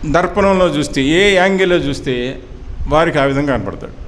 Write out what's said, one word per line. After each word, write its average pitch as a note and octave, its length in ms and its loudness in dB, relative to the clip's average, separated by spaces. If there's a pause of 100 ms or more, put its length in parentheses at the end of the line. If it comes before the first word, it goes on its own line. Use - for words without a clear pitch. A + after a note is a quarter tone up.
(160)
దర్పణంలో F#3 600 2
చూస్తే, D3 240 -2 (200)
ఏ - 20 4 (160)
యాంగిల్లో F#3 480 2
చూస్తే C3+ 300 -4 (760)
వారికి D#3 300 2
ఆ - 80 2
విధంగా C#3 240 0
కనపడతాడు. G2 420 -6 (120)